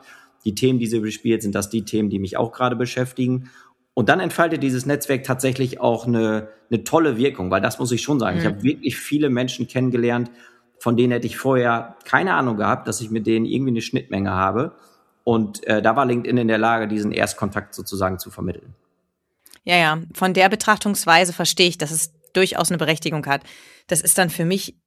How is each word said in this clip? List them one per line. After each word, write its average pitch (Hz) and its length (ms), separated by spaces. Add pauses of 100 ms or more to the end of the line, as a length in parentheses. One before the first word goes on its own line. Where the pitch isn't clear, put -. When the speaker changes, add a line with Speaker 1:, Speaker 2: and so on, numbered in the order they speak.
(440)
Speaker 1:
Die 107 100
Themen, 127 260
die 117 80
sie 113 120
bespielt, 110 420
sind 104 140
das 101 140
die 110 160
Themen, 107 240
die 98 100
mich 95 160
auch 117 160
gerade 123 240
beschäftigen?“ 127 760 (440)
Und 110 140
dann 160 120
entfaltet 170 440
dieses 127 220
Netzwerk 139 380
tatsächlich 131 580
auch 120 260
eine, 110 420 (200)
eine 113 140
tolle 151 340
Wirkung, 117 340
weil 95 80
das 117 200
muss 127 120
ich 120 100
schon 143 180
sagen. 95 180
Ich 85 60
Speaker 2:
Mhm. 110 60
Speaker 1:
habe 101 140
wirklich 135 340
viele 147 320
Menschen 127 380
kennengelernt, 120 640 (460)
von 120 180
denen 123 160
hätte 120 160
ich - 100
vorher 120 680
keine 175 280
Ahnung 131 220
gehabt, 104 320
dass 110 140
ich 110 100
mit 110 160
denen 113 180
irgendwie 131 260
eine 113 100
Schnittmenge 101 500
habe. 98 440 (500)
Und, 113 420
äh, 107 140
da 110 160
war 139 80
LinkedIn 123 320
in 120 100
der 110 100
Lage, 113 300
diesen 104 240
Erstkontakt 101 640
sozusagen 92 440
zu 92 120
vermitteln. 95 420 (920)
Speaker 2:
Ja, 175 100
ja. 160 260 (120)
Von 185 200
der 185 140
Betrachtungsweise 190 840
verstehe 175 340
ich, 165 100
dass 151 140
es 160 220 (180)
durchaus 185 380
eine 175 80
Berechtigung 156 480
hat. 143 180 (440)
Das 165 140
ist - 160
dann 180 120
für 165 160
mich 190 420